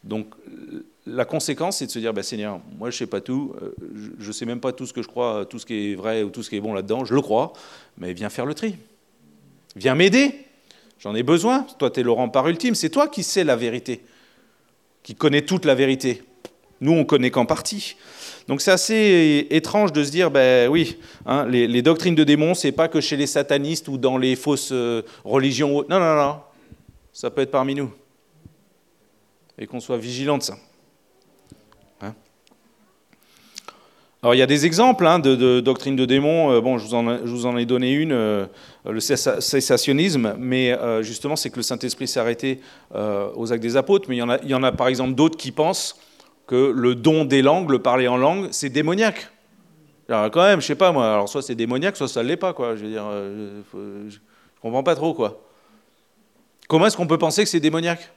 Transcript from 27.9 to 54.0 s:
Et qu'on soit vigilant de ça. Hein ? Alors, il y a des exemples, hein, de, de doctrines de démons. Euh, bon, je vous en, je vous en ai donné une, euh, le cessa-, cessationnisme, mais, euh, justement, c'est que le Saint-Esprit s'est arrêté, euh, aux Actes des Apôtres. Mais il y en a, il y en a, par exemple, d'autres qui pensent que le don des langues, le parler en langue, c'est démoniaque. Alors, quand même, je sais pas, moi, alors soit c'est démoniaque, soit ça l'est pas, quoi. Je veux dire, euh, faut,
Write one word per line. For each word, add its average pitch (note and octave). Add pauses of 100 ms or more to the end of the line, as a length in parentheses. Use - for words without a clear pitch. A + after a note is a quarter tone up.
Et G#2+
qu'on B2
soit B2
vigilant B2+
de B2
ça. G2 (1500)
Hein ? G#2 (2000)
Alors, A#2+
il B2+
y C3
a B2+
des D3
exemples, F#3
hein, E3+
de, C3+
de B2
doctrines C3
de C3
démons. D3
Euh, A#2
bon, B2
je G#2+
vous A2+
en, A#2
je A#2
vous A#2+
en B2
ai A#2+
donné B2+
une, D3+
euh, G#2+ (440)
le A2
cessa-, B2+
cessationnisme, C3+
mais, B2+
euh, A#2
justement, B2+
c'est C3
que G#2+
le A#2
Saint-Esprit B2+
s'est B2+
arrêté, B2+ (340)
euh, G2+
aux A#2
Actes A#2
des A#2
Apôtres. F#3+
Mais B2+
il A#2+
y A#2+
en A#2+
a, B2+
il C#3
y C3+
en C3
a, B2+
par B2+
exemple, C3
d'autres D#3
qui C3
pensent D#3+ (480)
que C3
le B2
don D#3
des C3+
langues, D#3
le B2+
parler B2+
en B2
langue, E3+
c'est C#3
démoniaque. E3+ (800)
Alors, G#2+
quand E3+
même, G3
je -
sais D3
pas, F3+
moi, A#2
alors G2+
soit C#3
c'est B2+
démoniaque, B2+
soit C#3
ça A#2
l'est D#3+
pas, F#3
quoi. A#2
Je G#2
veux G#2+
dire, G#2+
euh, G2+
faut, F#2+ (300)